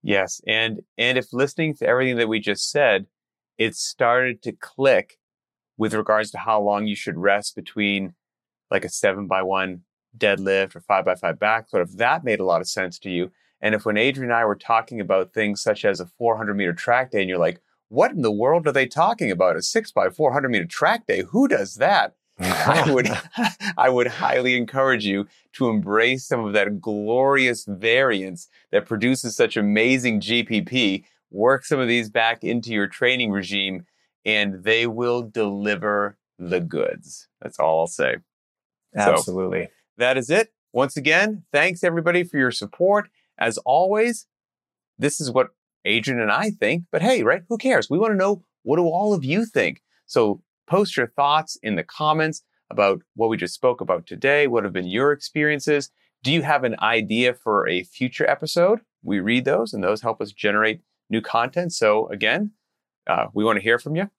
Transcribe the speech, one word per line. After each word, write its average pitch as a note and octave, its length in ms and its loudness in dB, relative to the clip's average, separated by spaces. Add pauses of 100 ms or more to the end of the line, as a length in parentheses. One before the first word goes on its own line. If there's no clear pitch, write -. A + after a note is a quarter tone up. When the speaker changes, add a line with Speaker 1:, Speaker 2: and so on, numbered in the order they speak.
Speaker 1:
Yes. G2 420 0
And, A2 360 -2 (160)
and B2 200 2
if - 140 -4
listening C#3+ 460 -2
to - 100 -2
everything B2+ 300 2
that A#2 100 0
we A2 120 -2
just G#2 300 -4
said, A2+ 380 2 (500)
it A2 180 -2
started B2 680 0
to A#2 80 -6
click - 680 0 (600)
with A2 160 -2
regards G#2+ 380 0
to G2+ 60 -14
how G#2+ 240 0
long G#2 240 0
you G#2 100 -4
should F2 220 -8
rest G2 380 0
between, G2+ 580 -4 (560)
like, F#2+ 160 0
a - 40 -8
seven-by-one F#2+ 920 -2 (360)
deadlift G2 580 0
or E2+ 60 -20
five-by-five F#2 580 0
back A2 300 -2
squat, G2 120 0
if F2+ 160 -6
that C3+ 260 0
made G#2+ 160 0
a F#2+ 60 -2
lot E2+ 160 2
of F2+ 60 -8
sense F#2 320 -6
to G2 100 -12
you. F2+ 220 -2 (300)
And G#2+ 120 0
if G#2+ 120 -4
when G#2+ 120 0
Adrian C3 340 0
and A#2 60 2
I A#2 80 2
were G2+ 100 0
talking A2+ 460 -2
about F#2+ 320 0
things G#2 280 -2
such G#2+ 240 -2
as G2 140 0
a F2+ 60 -8
four A2+ 320 -2
hundred G#2 180 -4
meter F#2 180 -2
track B2+ 380 -2
day, G#2+ 80 0
and F#2+ 100 -2
you're F#2 80 -2
like, E2+ 240 0 (280)
"What D3 220 2
in E3 100 -4
the A2+ 100 2
world C#3 340 0
are D3+ 60 0
they C3 160 2
talking F3 420 0
about? F2+ 280 2
A F2 40 -6
six-by-four F3 720 0
hundred C3+ 180 -2
meter G2+ 160 0
track F#3 400 -2
day? F#2 180 -2
Who C4 240 2
does G#2+ 280 -2
that?" C#3 400 2 (240)
I F#2+ 520 2
would, B2 180 2 (260)
Speaker 2:
<laughs> A3 200 0
Speaker 1:
<laughs> - 220 -8
I C3 120 4
would B2 180 2
highly B2+ 480 0
encourage B2 500 0
you G2+ 220 0 (260)
to B2 160 2
embrace A2 560 0
some A#2 200 -2
of G2+ 80 -6
that G#2 280 2
glorious A#2+ 840 0
variance G2+ 840 0 (240)
that G2+ 160 0
produces A#2+ 480 -2
such A#2 220 0
amazing A2 640 2
G A#2 220 0
P A2+ 180 -2
P. G2 440 -2 (240)
Work B2+ 360 0
some C#3+ 140 0
of B2 80 0
these A#2 220 0
back A2+ 340 0
into A#2 280 -4
your G2+ 160 0
training B2 440 0
regime, G2 540 -4 (400)
and G2+ 380 0
they A2+ 240 2
will A#2+ 340 -2
deliver G#2 960 -2 (220)
the F2+ 220 -2
goods. - 640 -6 (140)
That's - 180 -16
all D#2+ 220 2
I'll E2 60 0
say. B1+ 280 -2 (800)
So, G2+ 180 2
Speaker 2:
Absolutely. F#2 560 -2 (280)
Speaker 1:
that B2 200 2
is A#2+ 120 -4
it. G#3+ 220 2 (220)
Once C3+ 240 0
again, F3 460 2 (100)
thanks F3 280 2
everybody E3+ 440 2
for F3 120 -6
your B2+ 140 2
support. F#3+ 580 0 (280)
As A2+ 220 0
always, G3+ 680 0 (720)
this C#3+ 220 -2
is C3 100 -6
what B2+ 200 2 (340)
Adrian A#2 340 0
and A2 100 0
I E3 200 2
think, E3 420 -2
but D#3+ 100 0
hey, A3+ 220 2
right? D3+ 240 2
Who A#3 100 -4
cares? A3 320 0
We D3 80 0
wanna G#3+ 180 2
know, F#3+ 280 0 (200)
what C3 120 0
do F3 80 2
all F#3 300 0
of D#3+ 100 -2
you F3 220 0
think? F#2+ 360 -2 (240)
So G#2+ 380 2 (240)
post G3 300 0
your B2 100 0
thoughts D3 560 0
in G#2+ 120 -2
the D#2+ 80 -4
comments D#3 600 -2 (260)
about G2 320 2 (140)
what A2+ 140 0
we A2 80 0
just F2+ 160 -4
spoke B2 260 0
about F2 260 -2
today. C#3+ 400 0
What A#2 200 0
have F#2 80 -4
been F#2 140 -4
your B2+ 260 2
experiences? D3 760 -2 (320)
Do C3 100 0
you E3 100 2
have C3+ 240 0
an A#2 160 0
idea A2+ 520 2
for G#2 360 0
a F2+ 140 -2
future - 460 -4
episode? F3 520 0 (200)
We G2 200 -2
read B2 240 0
those, G3+ 280 0
and G2+ 80 -4
those G2+ 200 0
help A2+ 200 -4
us G2+ 120 -8
generate G#2+ 480 0 (280)
new A2+ 120 0
content. C3+ 500 -2
So A2 380 2
again, B2 420 -2 (560)
uh, G#2 260 0
we G#2+ 120 0
wanna G#2+ 160 2
hear A2+ 180 2
from D3+ 160 -6
you. G3 240 -4